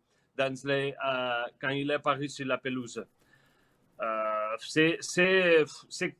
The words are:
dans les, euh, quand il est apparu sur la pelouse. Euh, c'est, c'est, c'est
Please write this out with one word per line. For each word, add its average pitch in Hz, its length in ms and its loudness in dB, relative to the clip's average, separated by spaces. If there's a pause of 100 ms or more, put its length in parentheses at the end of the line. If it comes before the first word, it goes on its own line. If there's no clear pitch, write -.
(360)
dans 135 180 0 (100)
les, 139 300 0 (100)
euh, 127 380 -2 (180)
quand 135 100 -2
il 139 200 -2
est 143 40 0
apparu 143 340 -2
sur 135 180 -8
la 131 120 0
pelouse. 123 460 -6 (960)
Euh, 110 600 0
c'est, 160 400 2
c'est, 180 640 4 (240)
c'est 175 320 -6